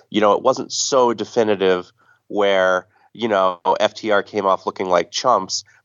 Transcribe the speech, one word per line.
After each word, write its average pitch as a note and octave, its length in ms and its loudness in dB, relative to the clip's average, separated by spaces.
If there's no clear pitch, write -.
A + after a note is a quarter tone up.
You G#2+ 100 -2
know, G#2 120 4
it - 100 0
wasn't B2+ 300 -2
so B2 420 0
definitive G2 800 -2
where, F#2+ 600 0
you A2+ 160 -6
know, F#2+ 320 0
F G#2 140 0
T A2 160 -6
R G2+ 120 2
came G#2 220 -6
off F#2+ 220 0
looking F#2+ 240 -6
like F2 200 0
chumps, G2+ 540 -2